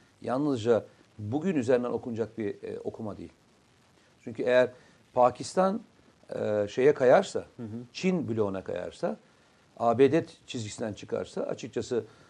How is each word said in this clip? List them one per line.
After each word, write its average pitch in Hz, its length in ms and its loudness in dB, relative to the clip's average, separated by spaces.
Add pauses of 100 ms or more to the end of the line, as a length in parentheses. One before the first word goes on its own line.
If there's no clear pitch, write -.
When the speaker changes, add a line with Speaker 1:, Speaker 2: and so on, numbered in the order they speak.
(220)
Speaker 1:
yalnızca 120 640 0 (320)
bugün 151 380 -4
üzerinden 123 360 2
okunacak 113 460 -6
bir, 104 260 -6
e, 101 160 -10
okuma 101 380 -10
değil. 85 160 -16 (880)
Çünkü 123 220 -10
eğer 123 280 4 (420)
Pakistan, 160 680 2 (540)
e, 107 340 0
şeye 135 240 4
kayarsa, 135 520 4 (120)
Speaker 2:
Hı 123 60 -10
hı. 113 40 -10 (260)
Speaker 1:
Çin 175 360 -2
bloğuna 101 340 -2
kayarsa, 92 540 -6 (600)
A 117 200 2
B 131 140 8
D 165 140 2 (220)
çizgisinden 110 460 -8
çıkarsa 107 480 -8
açıkçası 117 640 -6 (240)